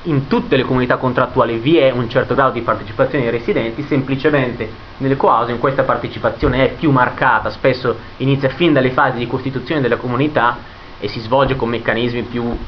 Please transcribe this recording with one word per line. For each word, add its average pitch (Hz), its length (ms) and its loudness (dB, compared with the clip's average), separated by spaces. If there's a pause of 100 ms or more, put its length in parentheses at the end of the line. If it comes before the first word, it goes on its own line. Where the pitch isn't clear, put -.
In 147 240 0
tutte 233 280 0
le 131 80 2
comunità 127 320 2
contrattuali 123 640 0
vi 143 200 4
è 135 140 6
un 120 180 -2
certo 123 240 2
grado 127 200 4
di 117 80 -4
partecipazione 117 640 0
dei 117 120 0
residenti, 117 460 -2
semplicemente 131 880 0 (280)
nelle 135 200 0
co-housing 120 420 2
questa 143 240 0
partecipazione 123 840 0
è 127 100 0
più 156 160 0
marcata, 120 580 2
spesso 117 480 0 (200)
inizia 139 320 0
fin 175 220 2
dalle 127 200 4
fasi 131 260 2
di 120 100 -4
costituzione 135 540 -4
della 117 160 2
comunità 123 640 0 (380)
e - 120 -6
si - 100 -8
svolge 131 380 0
con 117 100 -2
meccanismi 117 540 -2
più 117 360 -4 (100)